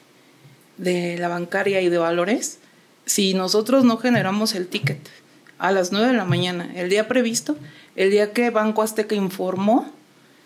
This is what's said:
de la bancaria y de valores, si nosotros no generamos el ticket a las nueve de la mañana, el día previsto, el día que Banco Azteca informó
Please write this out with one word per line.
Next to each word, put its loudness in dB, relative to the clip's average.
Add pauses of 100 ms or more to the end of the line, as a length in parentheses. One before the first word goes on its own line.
(760)
de -2
la -2
bancaria -2
y 2
de 2
valores, -2 (460)
si 0
nosotros 2
no 6
generamos 0
el -6
ticket -4 (580)
a 0
las 0
nueve 2
de 2
la 0
mañana, -2
el -6
día 2
previsto, -2 (380)
el 2
día 2
que 0
Banco 0
Azteca -2
informó 0 (540)